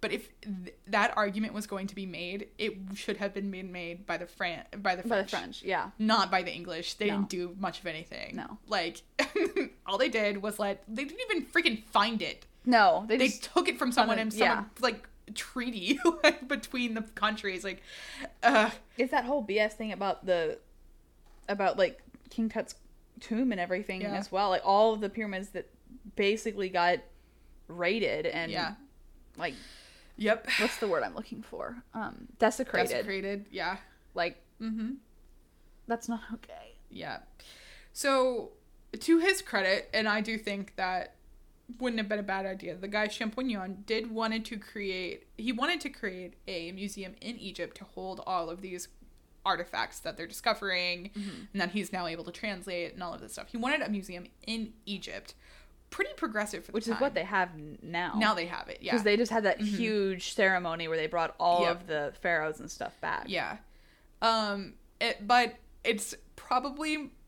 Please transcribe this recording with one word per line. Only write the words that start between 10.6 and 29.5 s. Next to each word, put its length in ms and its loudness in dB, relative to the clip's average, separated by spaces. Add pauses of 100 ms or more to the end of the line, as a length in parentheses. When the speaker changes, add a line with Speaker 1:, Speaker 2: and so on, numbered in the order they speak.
Speaker 1:
let, 280 -2
they 180 -4
didn't 160 -10 (100)
even 140 0
freaking 400 0
find 360 2
it. 240 -8 (200)
Speaker 2:
No, 420 8
they 100 4
Speaker 1:
They 100 6
Speaker 2:
just 160 -2 (100)
Speaker 1:
took 160 6
it 80 -2
from 140 2
someone 260 6
Speaker 2:
found 160 0
Speaker 1:
in 20 -4
Speaker 2:
it, 40 -4
Speaker 1:
some, 80 8
Speaker 2:
yeah. 160 4 (180)
Speaker 1:
like, 260 0 (280)
treaty, 640 0 (120)
<laughs> 120 -4
like, 260 6
between 460 -2
the 80 -4
countries. 600 -2
Like, 180 -6 (600)
uh. 300 8 (260)
Speaker 2:
It's 140 4
that 120 4
whole 180 0
B 180 0
S 160 4
thing 180 -4
about 320 -2
the, 340 2 (880)
about, 300 2
like, 240 4 (280)
King 200 0
Tut's 260 -6 (460)
tomb 320 0
and 80 -2
everything 400 -2
Speaker 1:
Yeah. 140 -2
Speaker 2:
as 180 -4
well. 160 4
Like, 160 2
all 280 8
of 60 -2
the 100 0
pyramids 400 -6
that 200 -8 (480)
basically 500 2
got 320 4 (680)
raided 560 0
and, 260 -2
Speaker 1:
Yeah. 220 -2 (640)
Speaker 2:
like, 160 -2 (640)